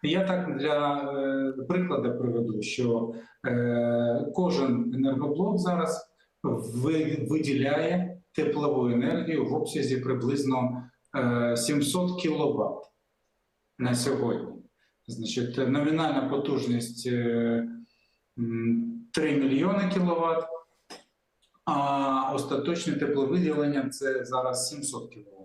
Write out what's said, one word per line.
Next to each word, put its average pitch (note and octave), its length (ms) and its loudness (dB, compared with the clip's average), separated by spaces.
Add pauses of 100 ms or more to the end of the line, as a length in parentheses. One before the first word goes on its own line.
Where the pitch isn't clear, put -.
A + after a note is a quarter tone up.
Я F3+ 240 2
так E3 300 -2
для, D3 440 2 (580)
е, A#2+ 40 -6
прикладу F3 540 0
приведу, A#2 440 0
що, A#2 520 0 (320)
е, A#2+ 800 2 (100)
кожен B2 600 2
енергоблок D3 640 2
зараз F3 520 -2 (320)
ви-, B2+ 880 0
виділяє D#3 880 0 (140)
теплову C#3+ 580 0
енергію C3+ 560 0
в - 80 -2
обсязі C3+ 440 -2
приблизно, B2 880 0 (320)
е, A#2+ 420 2
сімсот E3+ 640 0
кіловат - 640 0 (960)
на B2 160 2
сьогодні. - 580 0 (540)
Значить, A2+ 500 -4
номінальна D3 720 2
потужність, B2 800 -2
е, A#2 600 2 (720)
м, A#2 540 0 (200)
три D#3 180 2
мільйони E3 640 2
кіловат, E3 540 2 (1160)
а C#3 720 2
остаточне C#3+ 580 -2
тепловиділення — C#3+ 1000 2
це C3 340 -2
зараз B2+ 420 -2
сімсот - 460 -8
кіловат. G2+ 180 -20 (140)